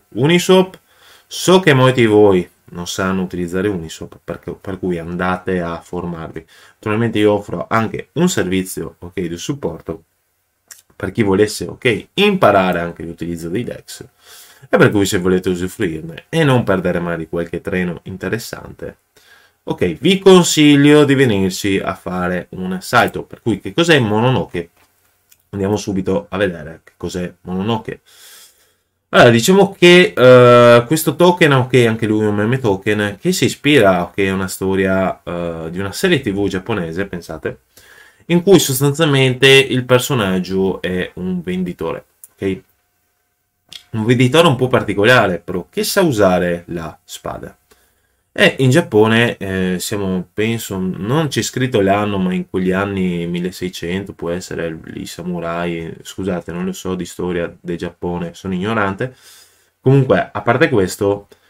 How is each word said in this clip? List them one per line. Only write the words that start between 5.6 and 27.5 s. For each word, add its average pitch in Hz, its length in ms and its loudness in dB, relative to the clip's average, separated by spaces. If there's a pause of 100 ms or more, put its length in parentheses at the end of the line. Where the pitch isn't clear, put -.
a 85 180 -8
formarvi. 82 640 -12 (300)
Naturalmente 110 460 -4
io 104 140 4
offro 101 360 -6
anche 110 440 -4
un 170 140 2
servizio, 92 720 -4
ok, 90 240 -12
di 85 160 -6
supporto 85 680 -10 (880)
per 95 160 -8
chi 117 100 -2
volesse, 98 460 0
ok, 95 480 -2
imparare 101 640 2
anche 85 240 -8
l'utilizzo 85 440 -10
dei 98 160 -6
dex, - 400 -14 (640)
e - 80 0
per 156 140 4
cui 101 160 2
se 95 140 -2
volete 92 300 0
usufruirne 85 800 -6
e 160 140 0
non 127 200 2
perdere 90 360 0
mai 85 300 -6
qualche 85 320 -6
treno 90 440 -6
interessante, - 920 -10 (680)
ok, 87 340 -4
vi 190 180 2
consiglio 151 880 6
di 139 80 2
venirci 98 640 0
a - 160 -4
fare 90 600 -6
un 92 280 -8
salto. 98 400 0
Per - 220 -20
cui 104 160 -2
che 98 120 -12
cos'è 165 280 2
Mononoke? 107 720 -2 (800)
Andiamo 98 260 -2
subito 95 500 -4
a 95 100 -8
vedere 82 460 -4
che - 140 -20
cos'è 87 340 -8 (100)
Mononoke. 98 600 -6 (1080)